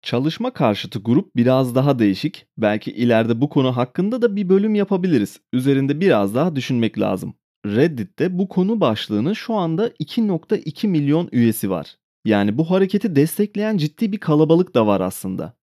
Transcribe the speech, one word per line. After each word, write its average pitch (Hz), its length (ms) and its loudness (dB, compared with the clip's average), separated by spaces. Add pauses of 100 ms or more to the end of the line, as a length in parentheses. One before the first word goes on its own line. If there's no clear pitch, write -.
Çalışma 160 480 -4
karşıtı 117 480 -2
grup 113 380 0
biraz 123 380 2
daha 131 240 2
değişik. 101 480 -2 (120)
Belki 107 320 -2
ileride 113 500 0
bu 143 80 0
konu 131 280 0
hakkında 196 460 -2
da 214 140 2
bir 196 120 -4
bölüm 202 260 2
yapabiliriz. 185 680 0 (120)
Üzerinde 135 480 0
biraz 110 340 2
daha 151 220 0
düşünmek 120 420 -2
lazım. 98 360 -4 (320)
Reddit'te 143 720 -2
bu 190 100 -2
konu 196 320 -2
başlığının 113 520 -2
şu 226 220 -6
anda 196 440 -2
iki 214 300 -2
nokta 175 280 -2
iki - 320 -6
milyon 156 440 0
üyesi 113 380 2
var. 82 260 -6 (280)
Yani 104 340 2
bu 160 120 0
hareketi 190 460 0
destekleyen 208 600 0
ciddi 180 360 -2
bir 214 60 -8
kalabalık 160 560 2
da 113 120 4
var 101 140 2
aslında. 95 640 -6